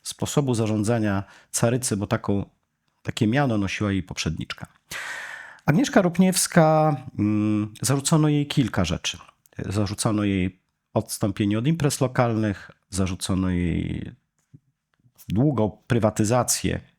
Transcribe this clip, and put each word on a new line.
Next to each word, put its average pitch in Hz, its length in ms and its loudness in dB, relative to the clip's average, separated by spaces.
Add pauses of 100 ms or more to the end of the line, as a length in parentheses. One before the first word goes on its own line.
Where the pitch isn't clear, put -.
sposobu 127 520 -2
zarządzania 107 680 0 (260)
carycy, 120 460 0
bo 101 100 -4
taką, 101 440 -2 (520)
takie - 240 -2
miano 120 320 2
nosiła 98 340 -2
jej 95 100 -2
poprzedniczka. - 640 -8 (1000)
Agnieszka 214 360 4
Rupniewska, 165 920 4 (220)
mm, 107 640 0
zarzucono 143 460 2
jej 147 180 2
kilka 107 380 0
rzeczy. - 340 -4 (400)
Zarzucono 107 680 -2
jej 95 360 0 (340)
odstąpienie 107 640 -2
od 120 80 -2
imprez 156 340 0
lokalnych, 117 680 0 (200)
zarzucono 92 600 -2
jej 85 600 -2 (1160)
długą 110 580 0
prywatyzację 110 920 2 (180)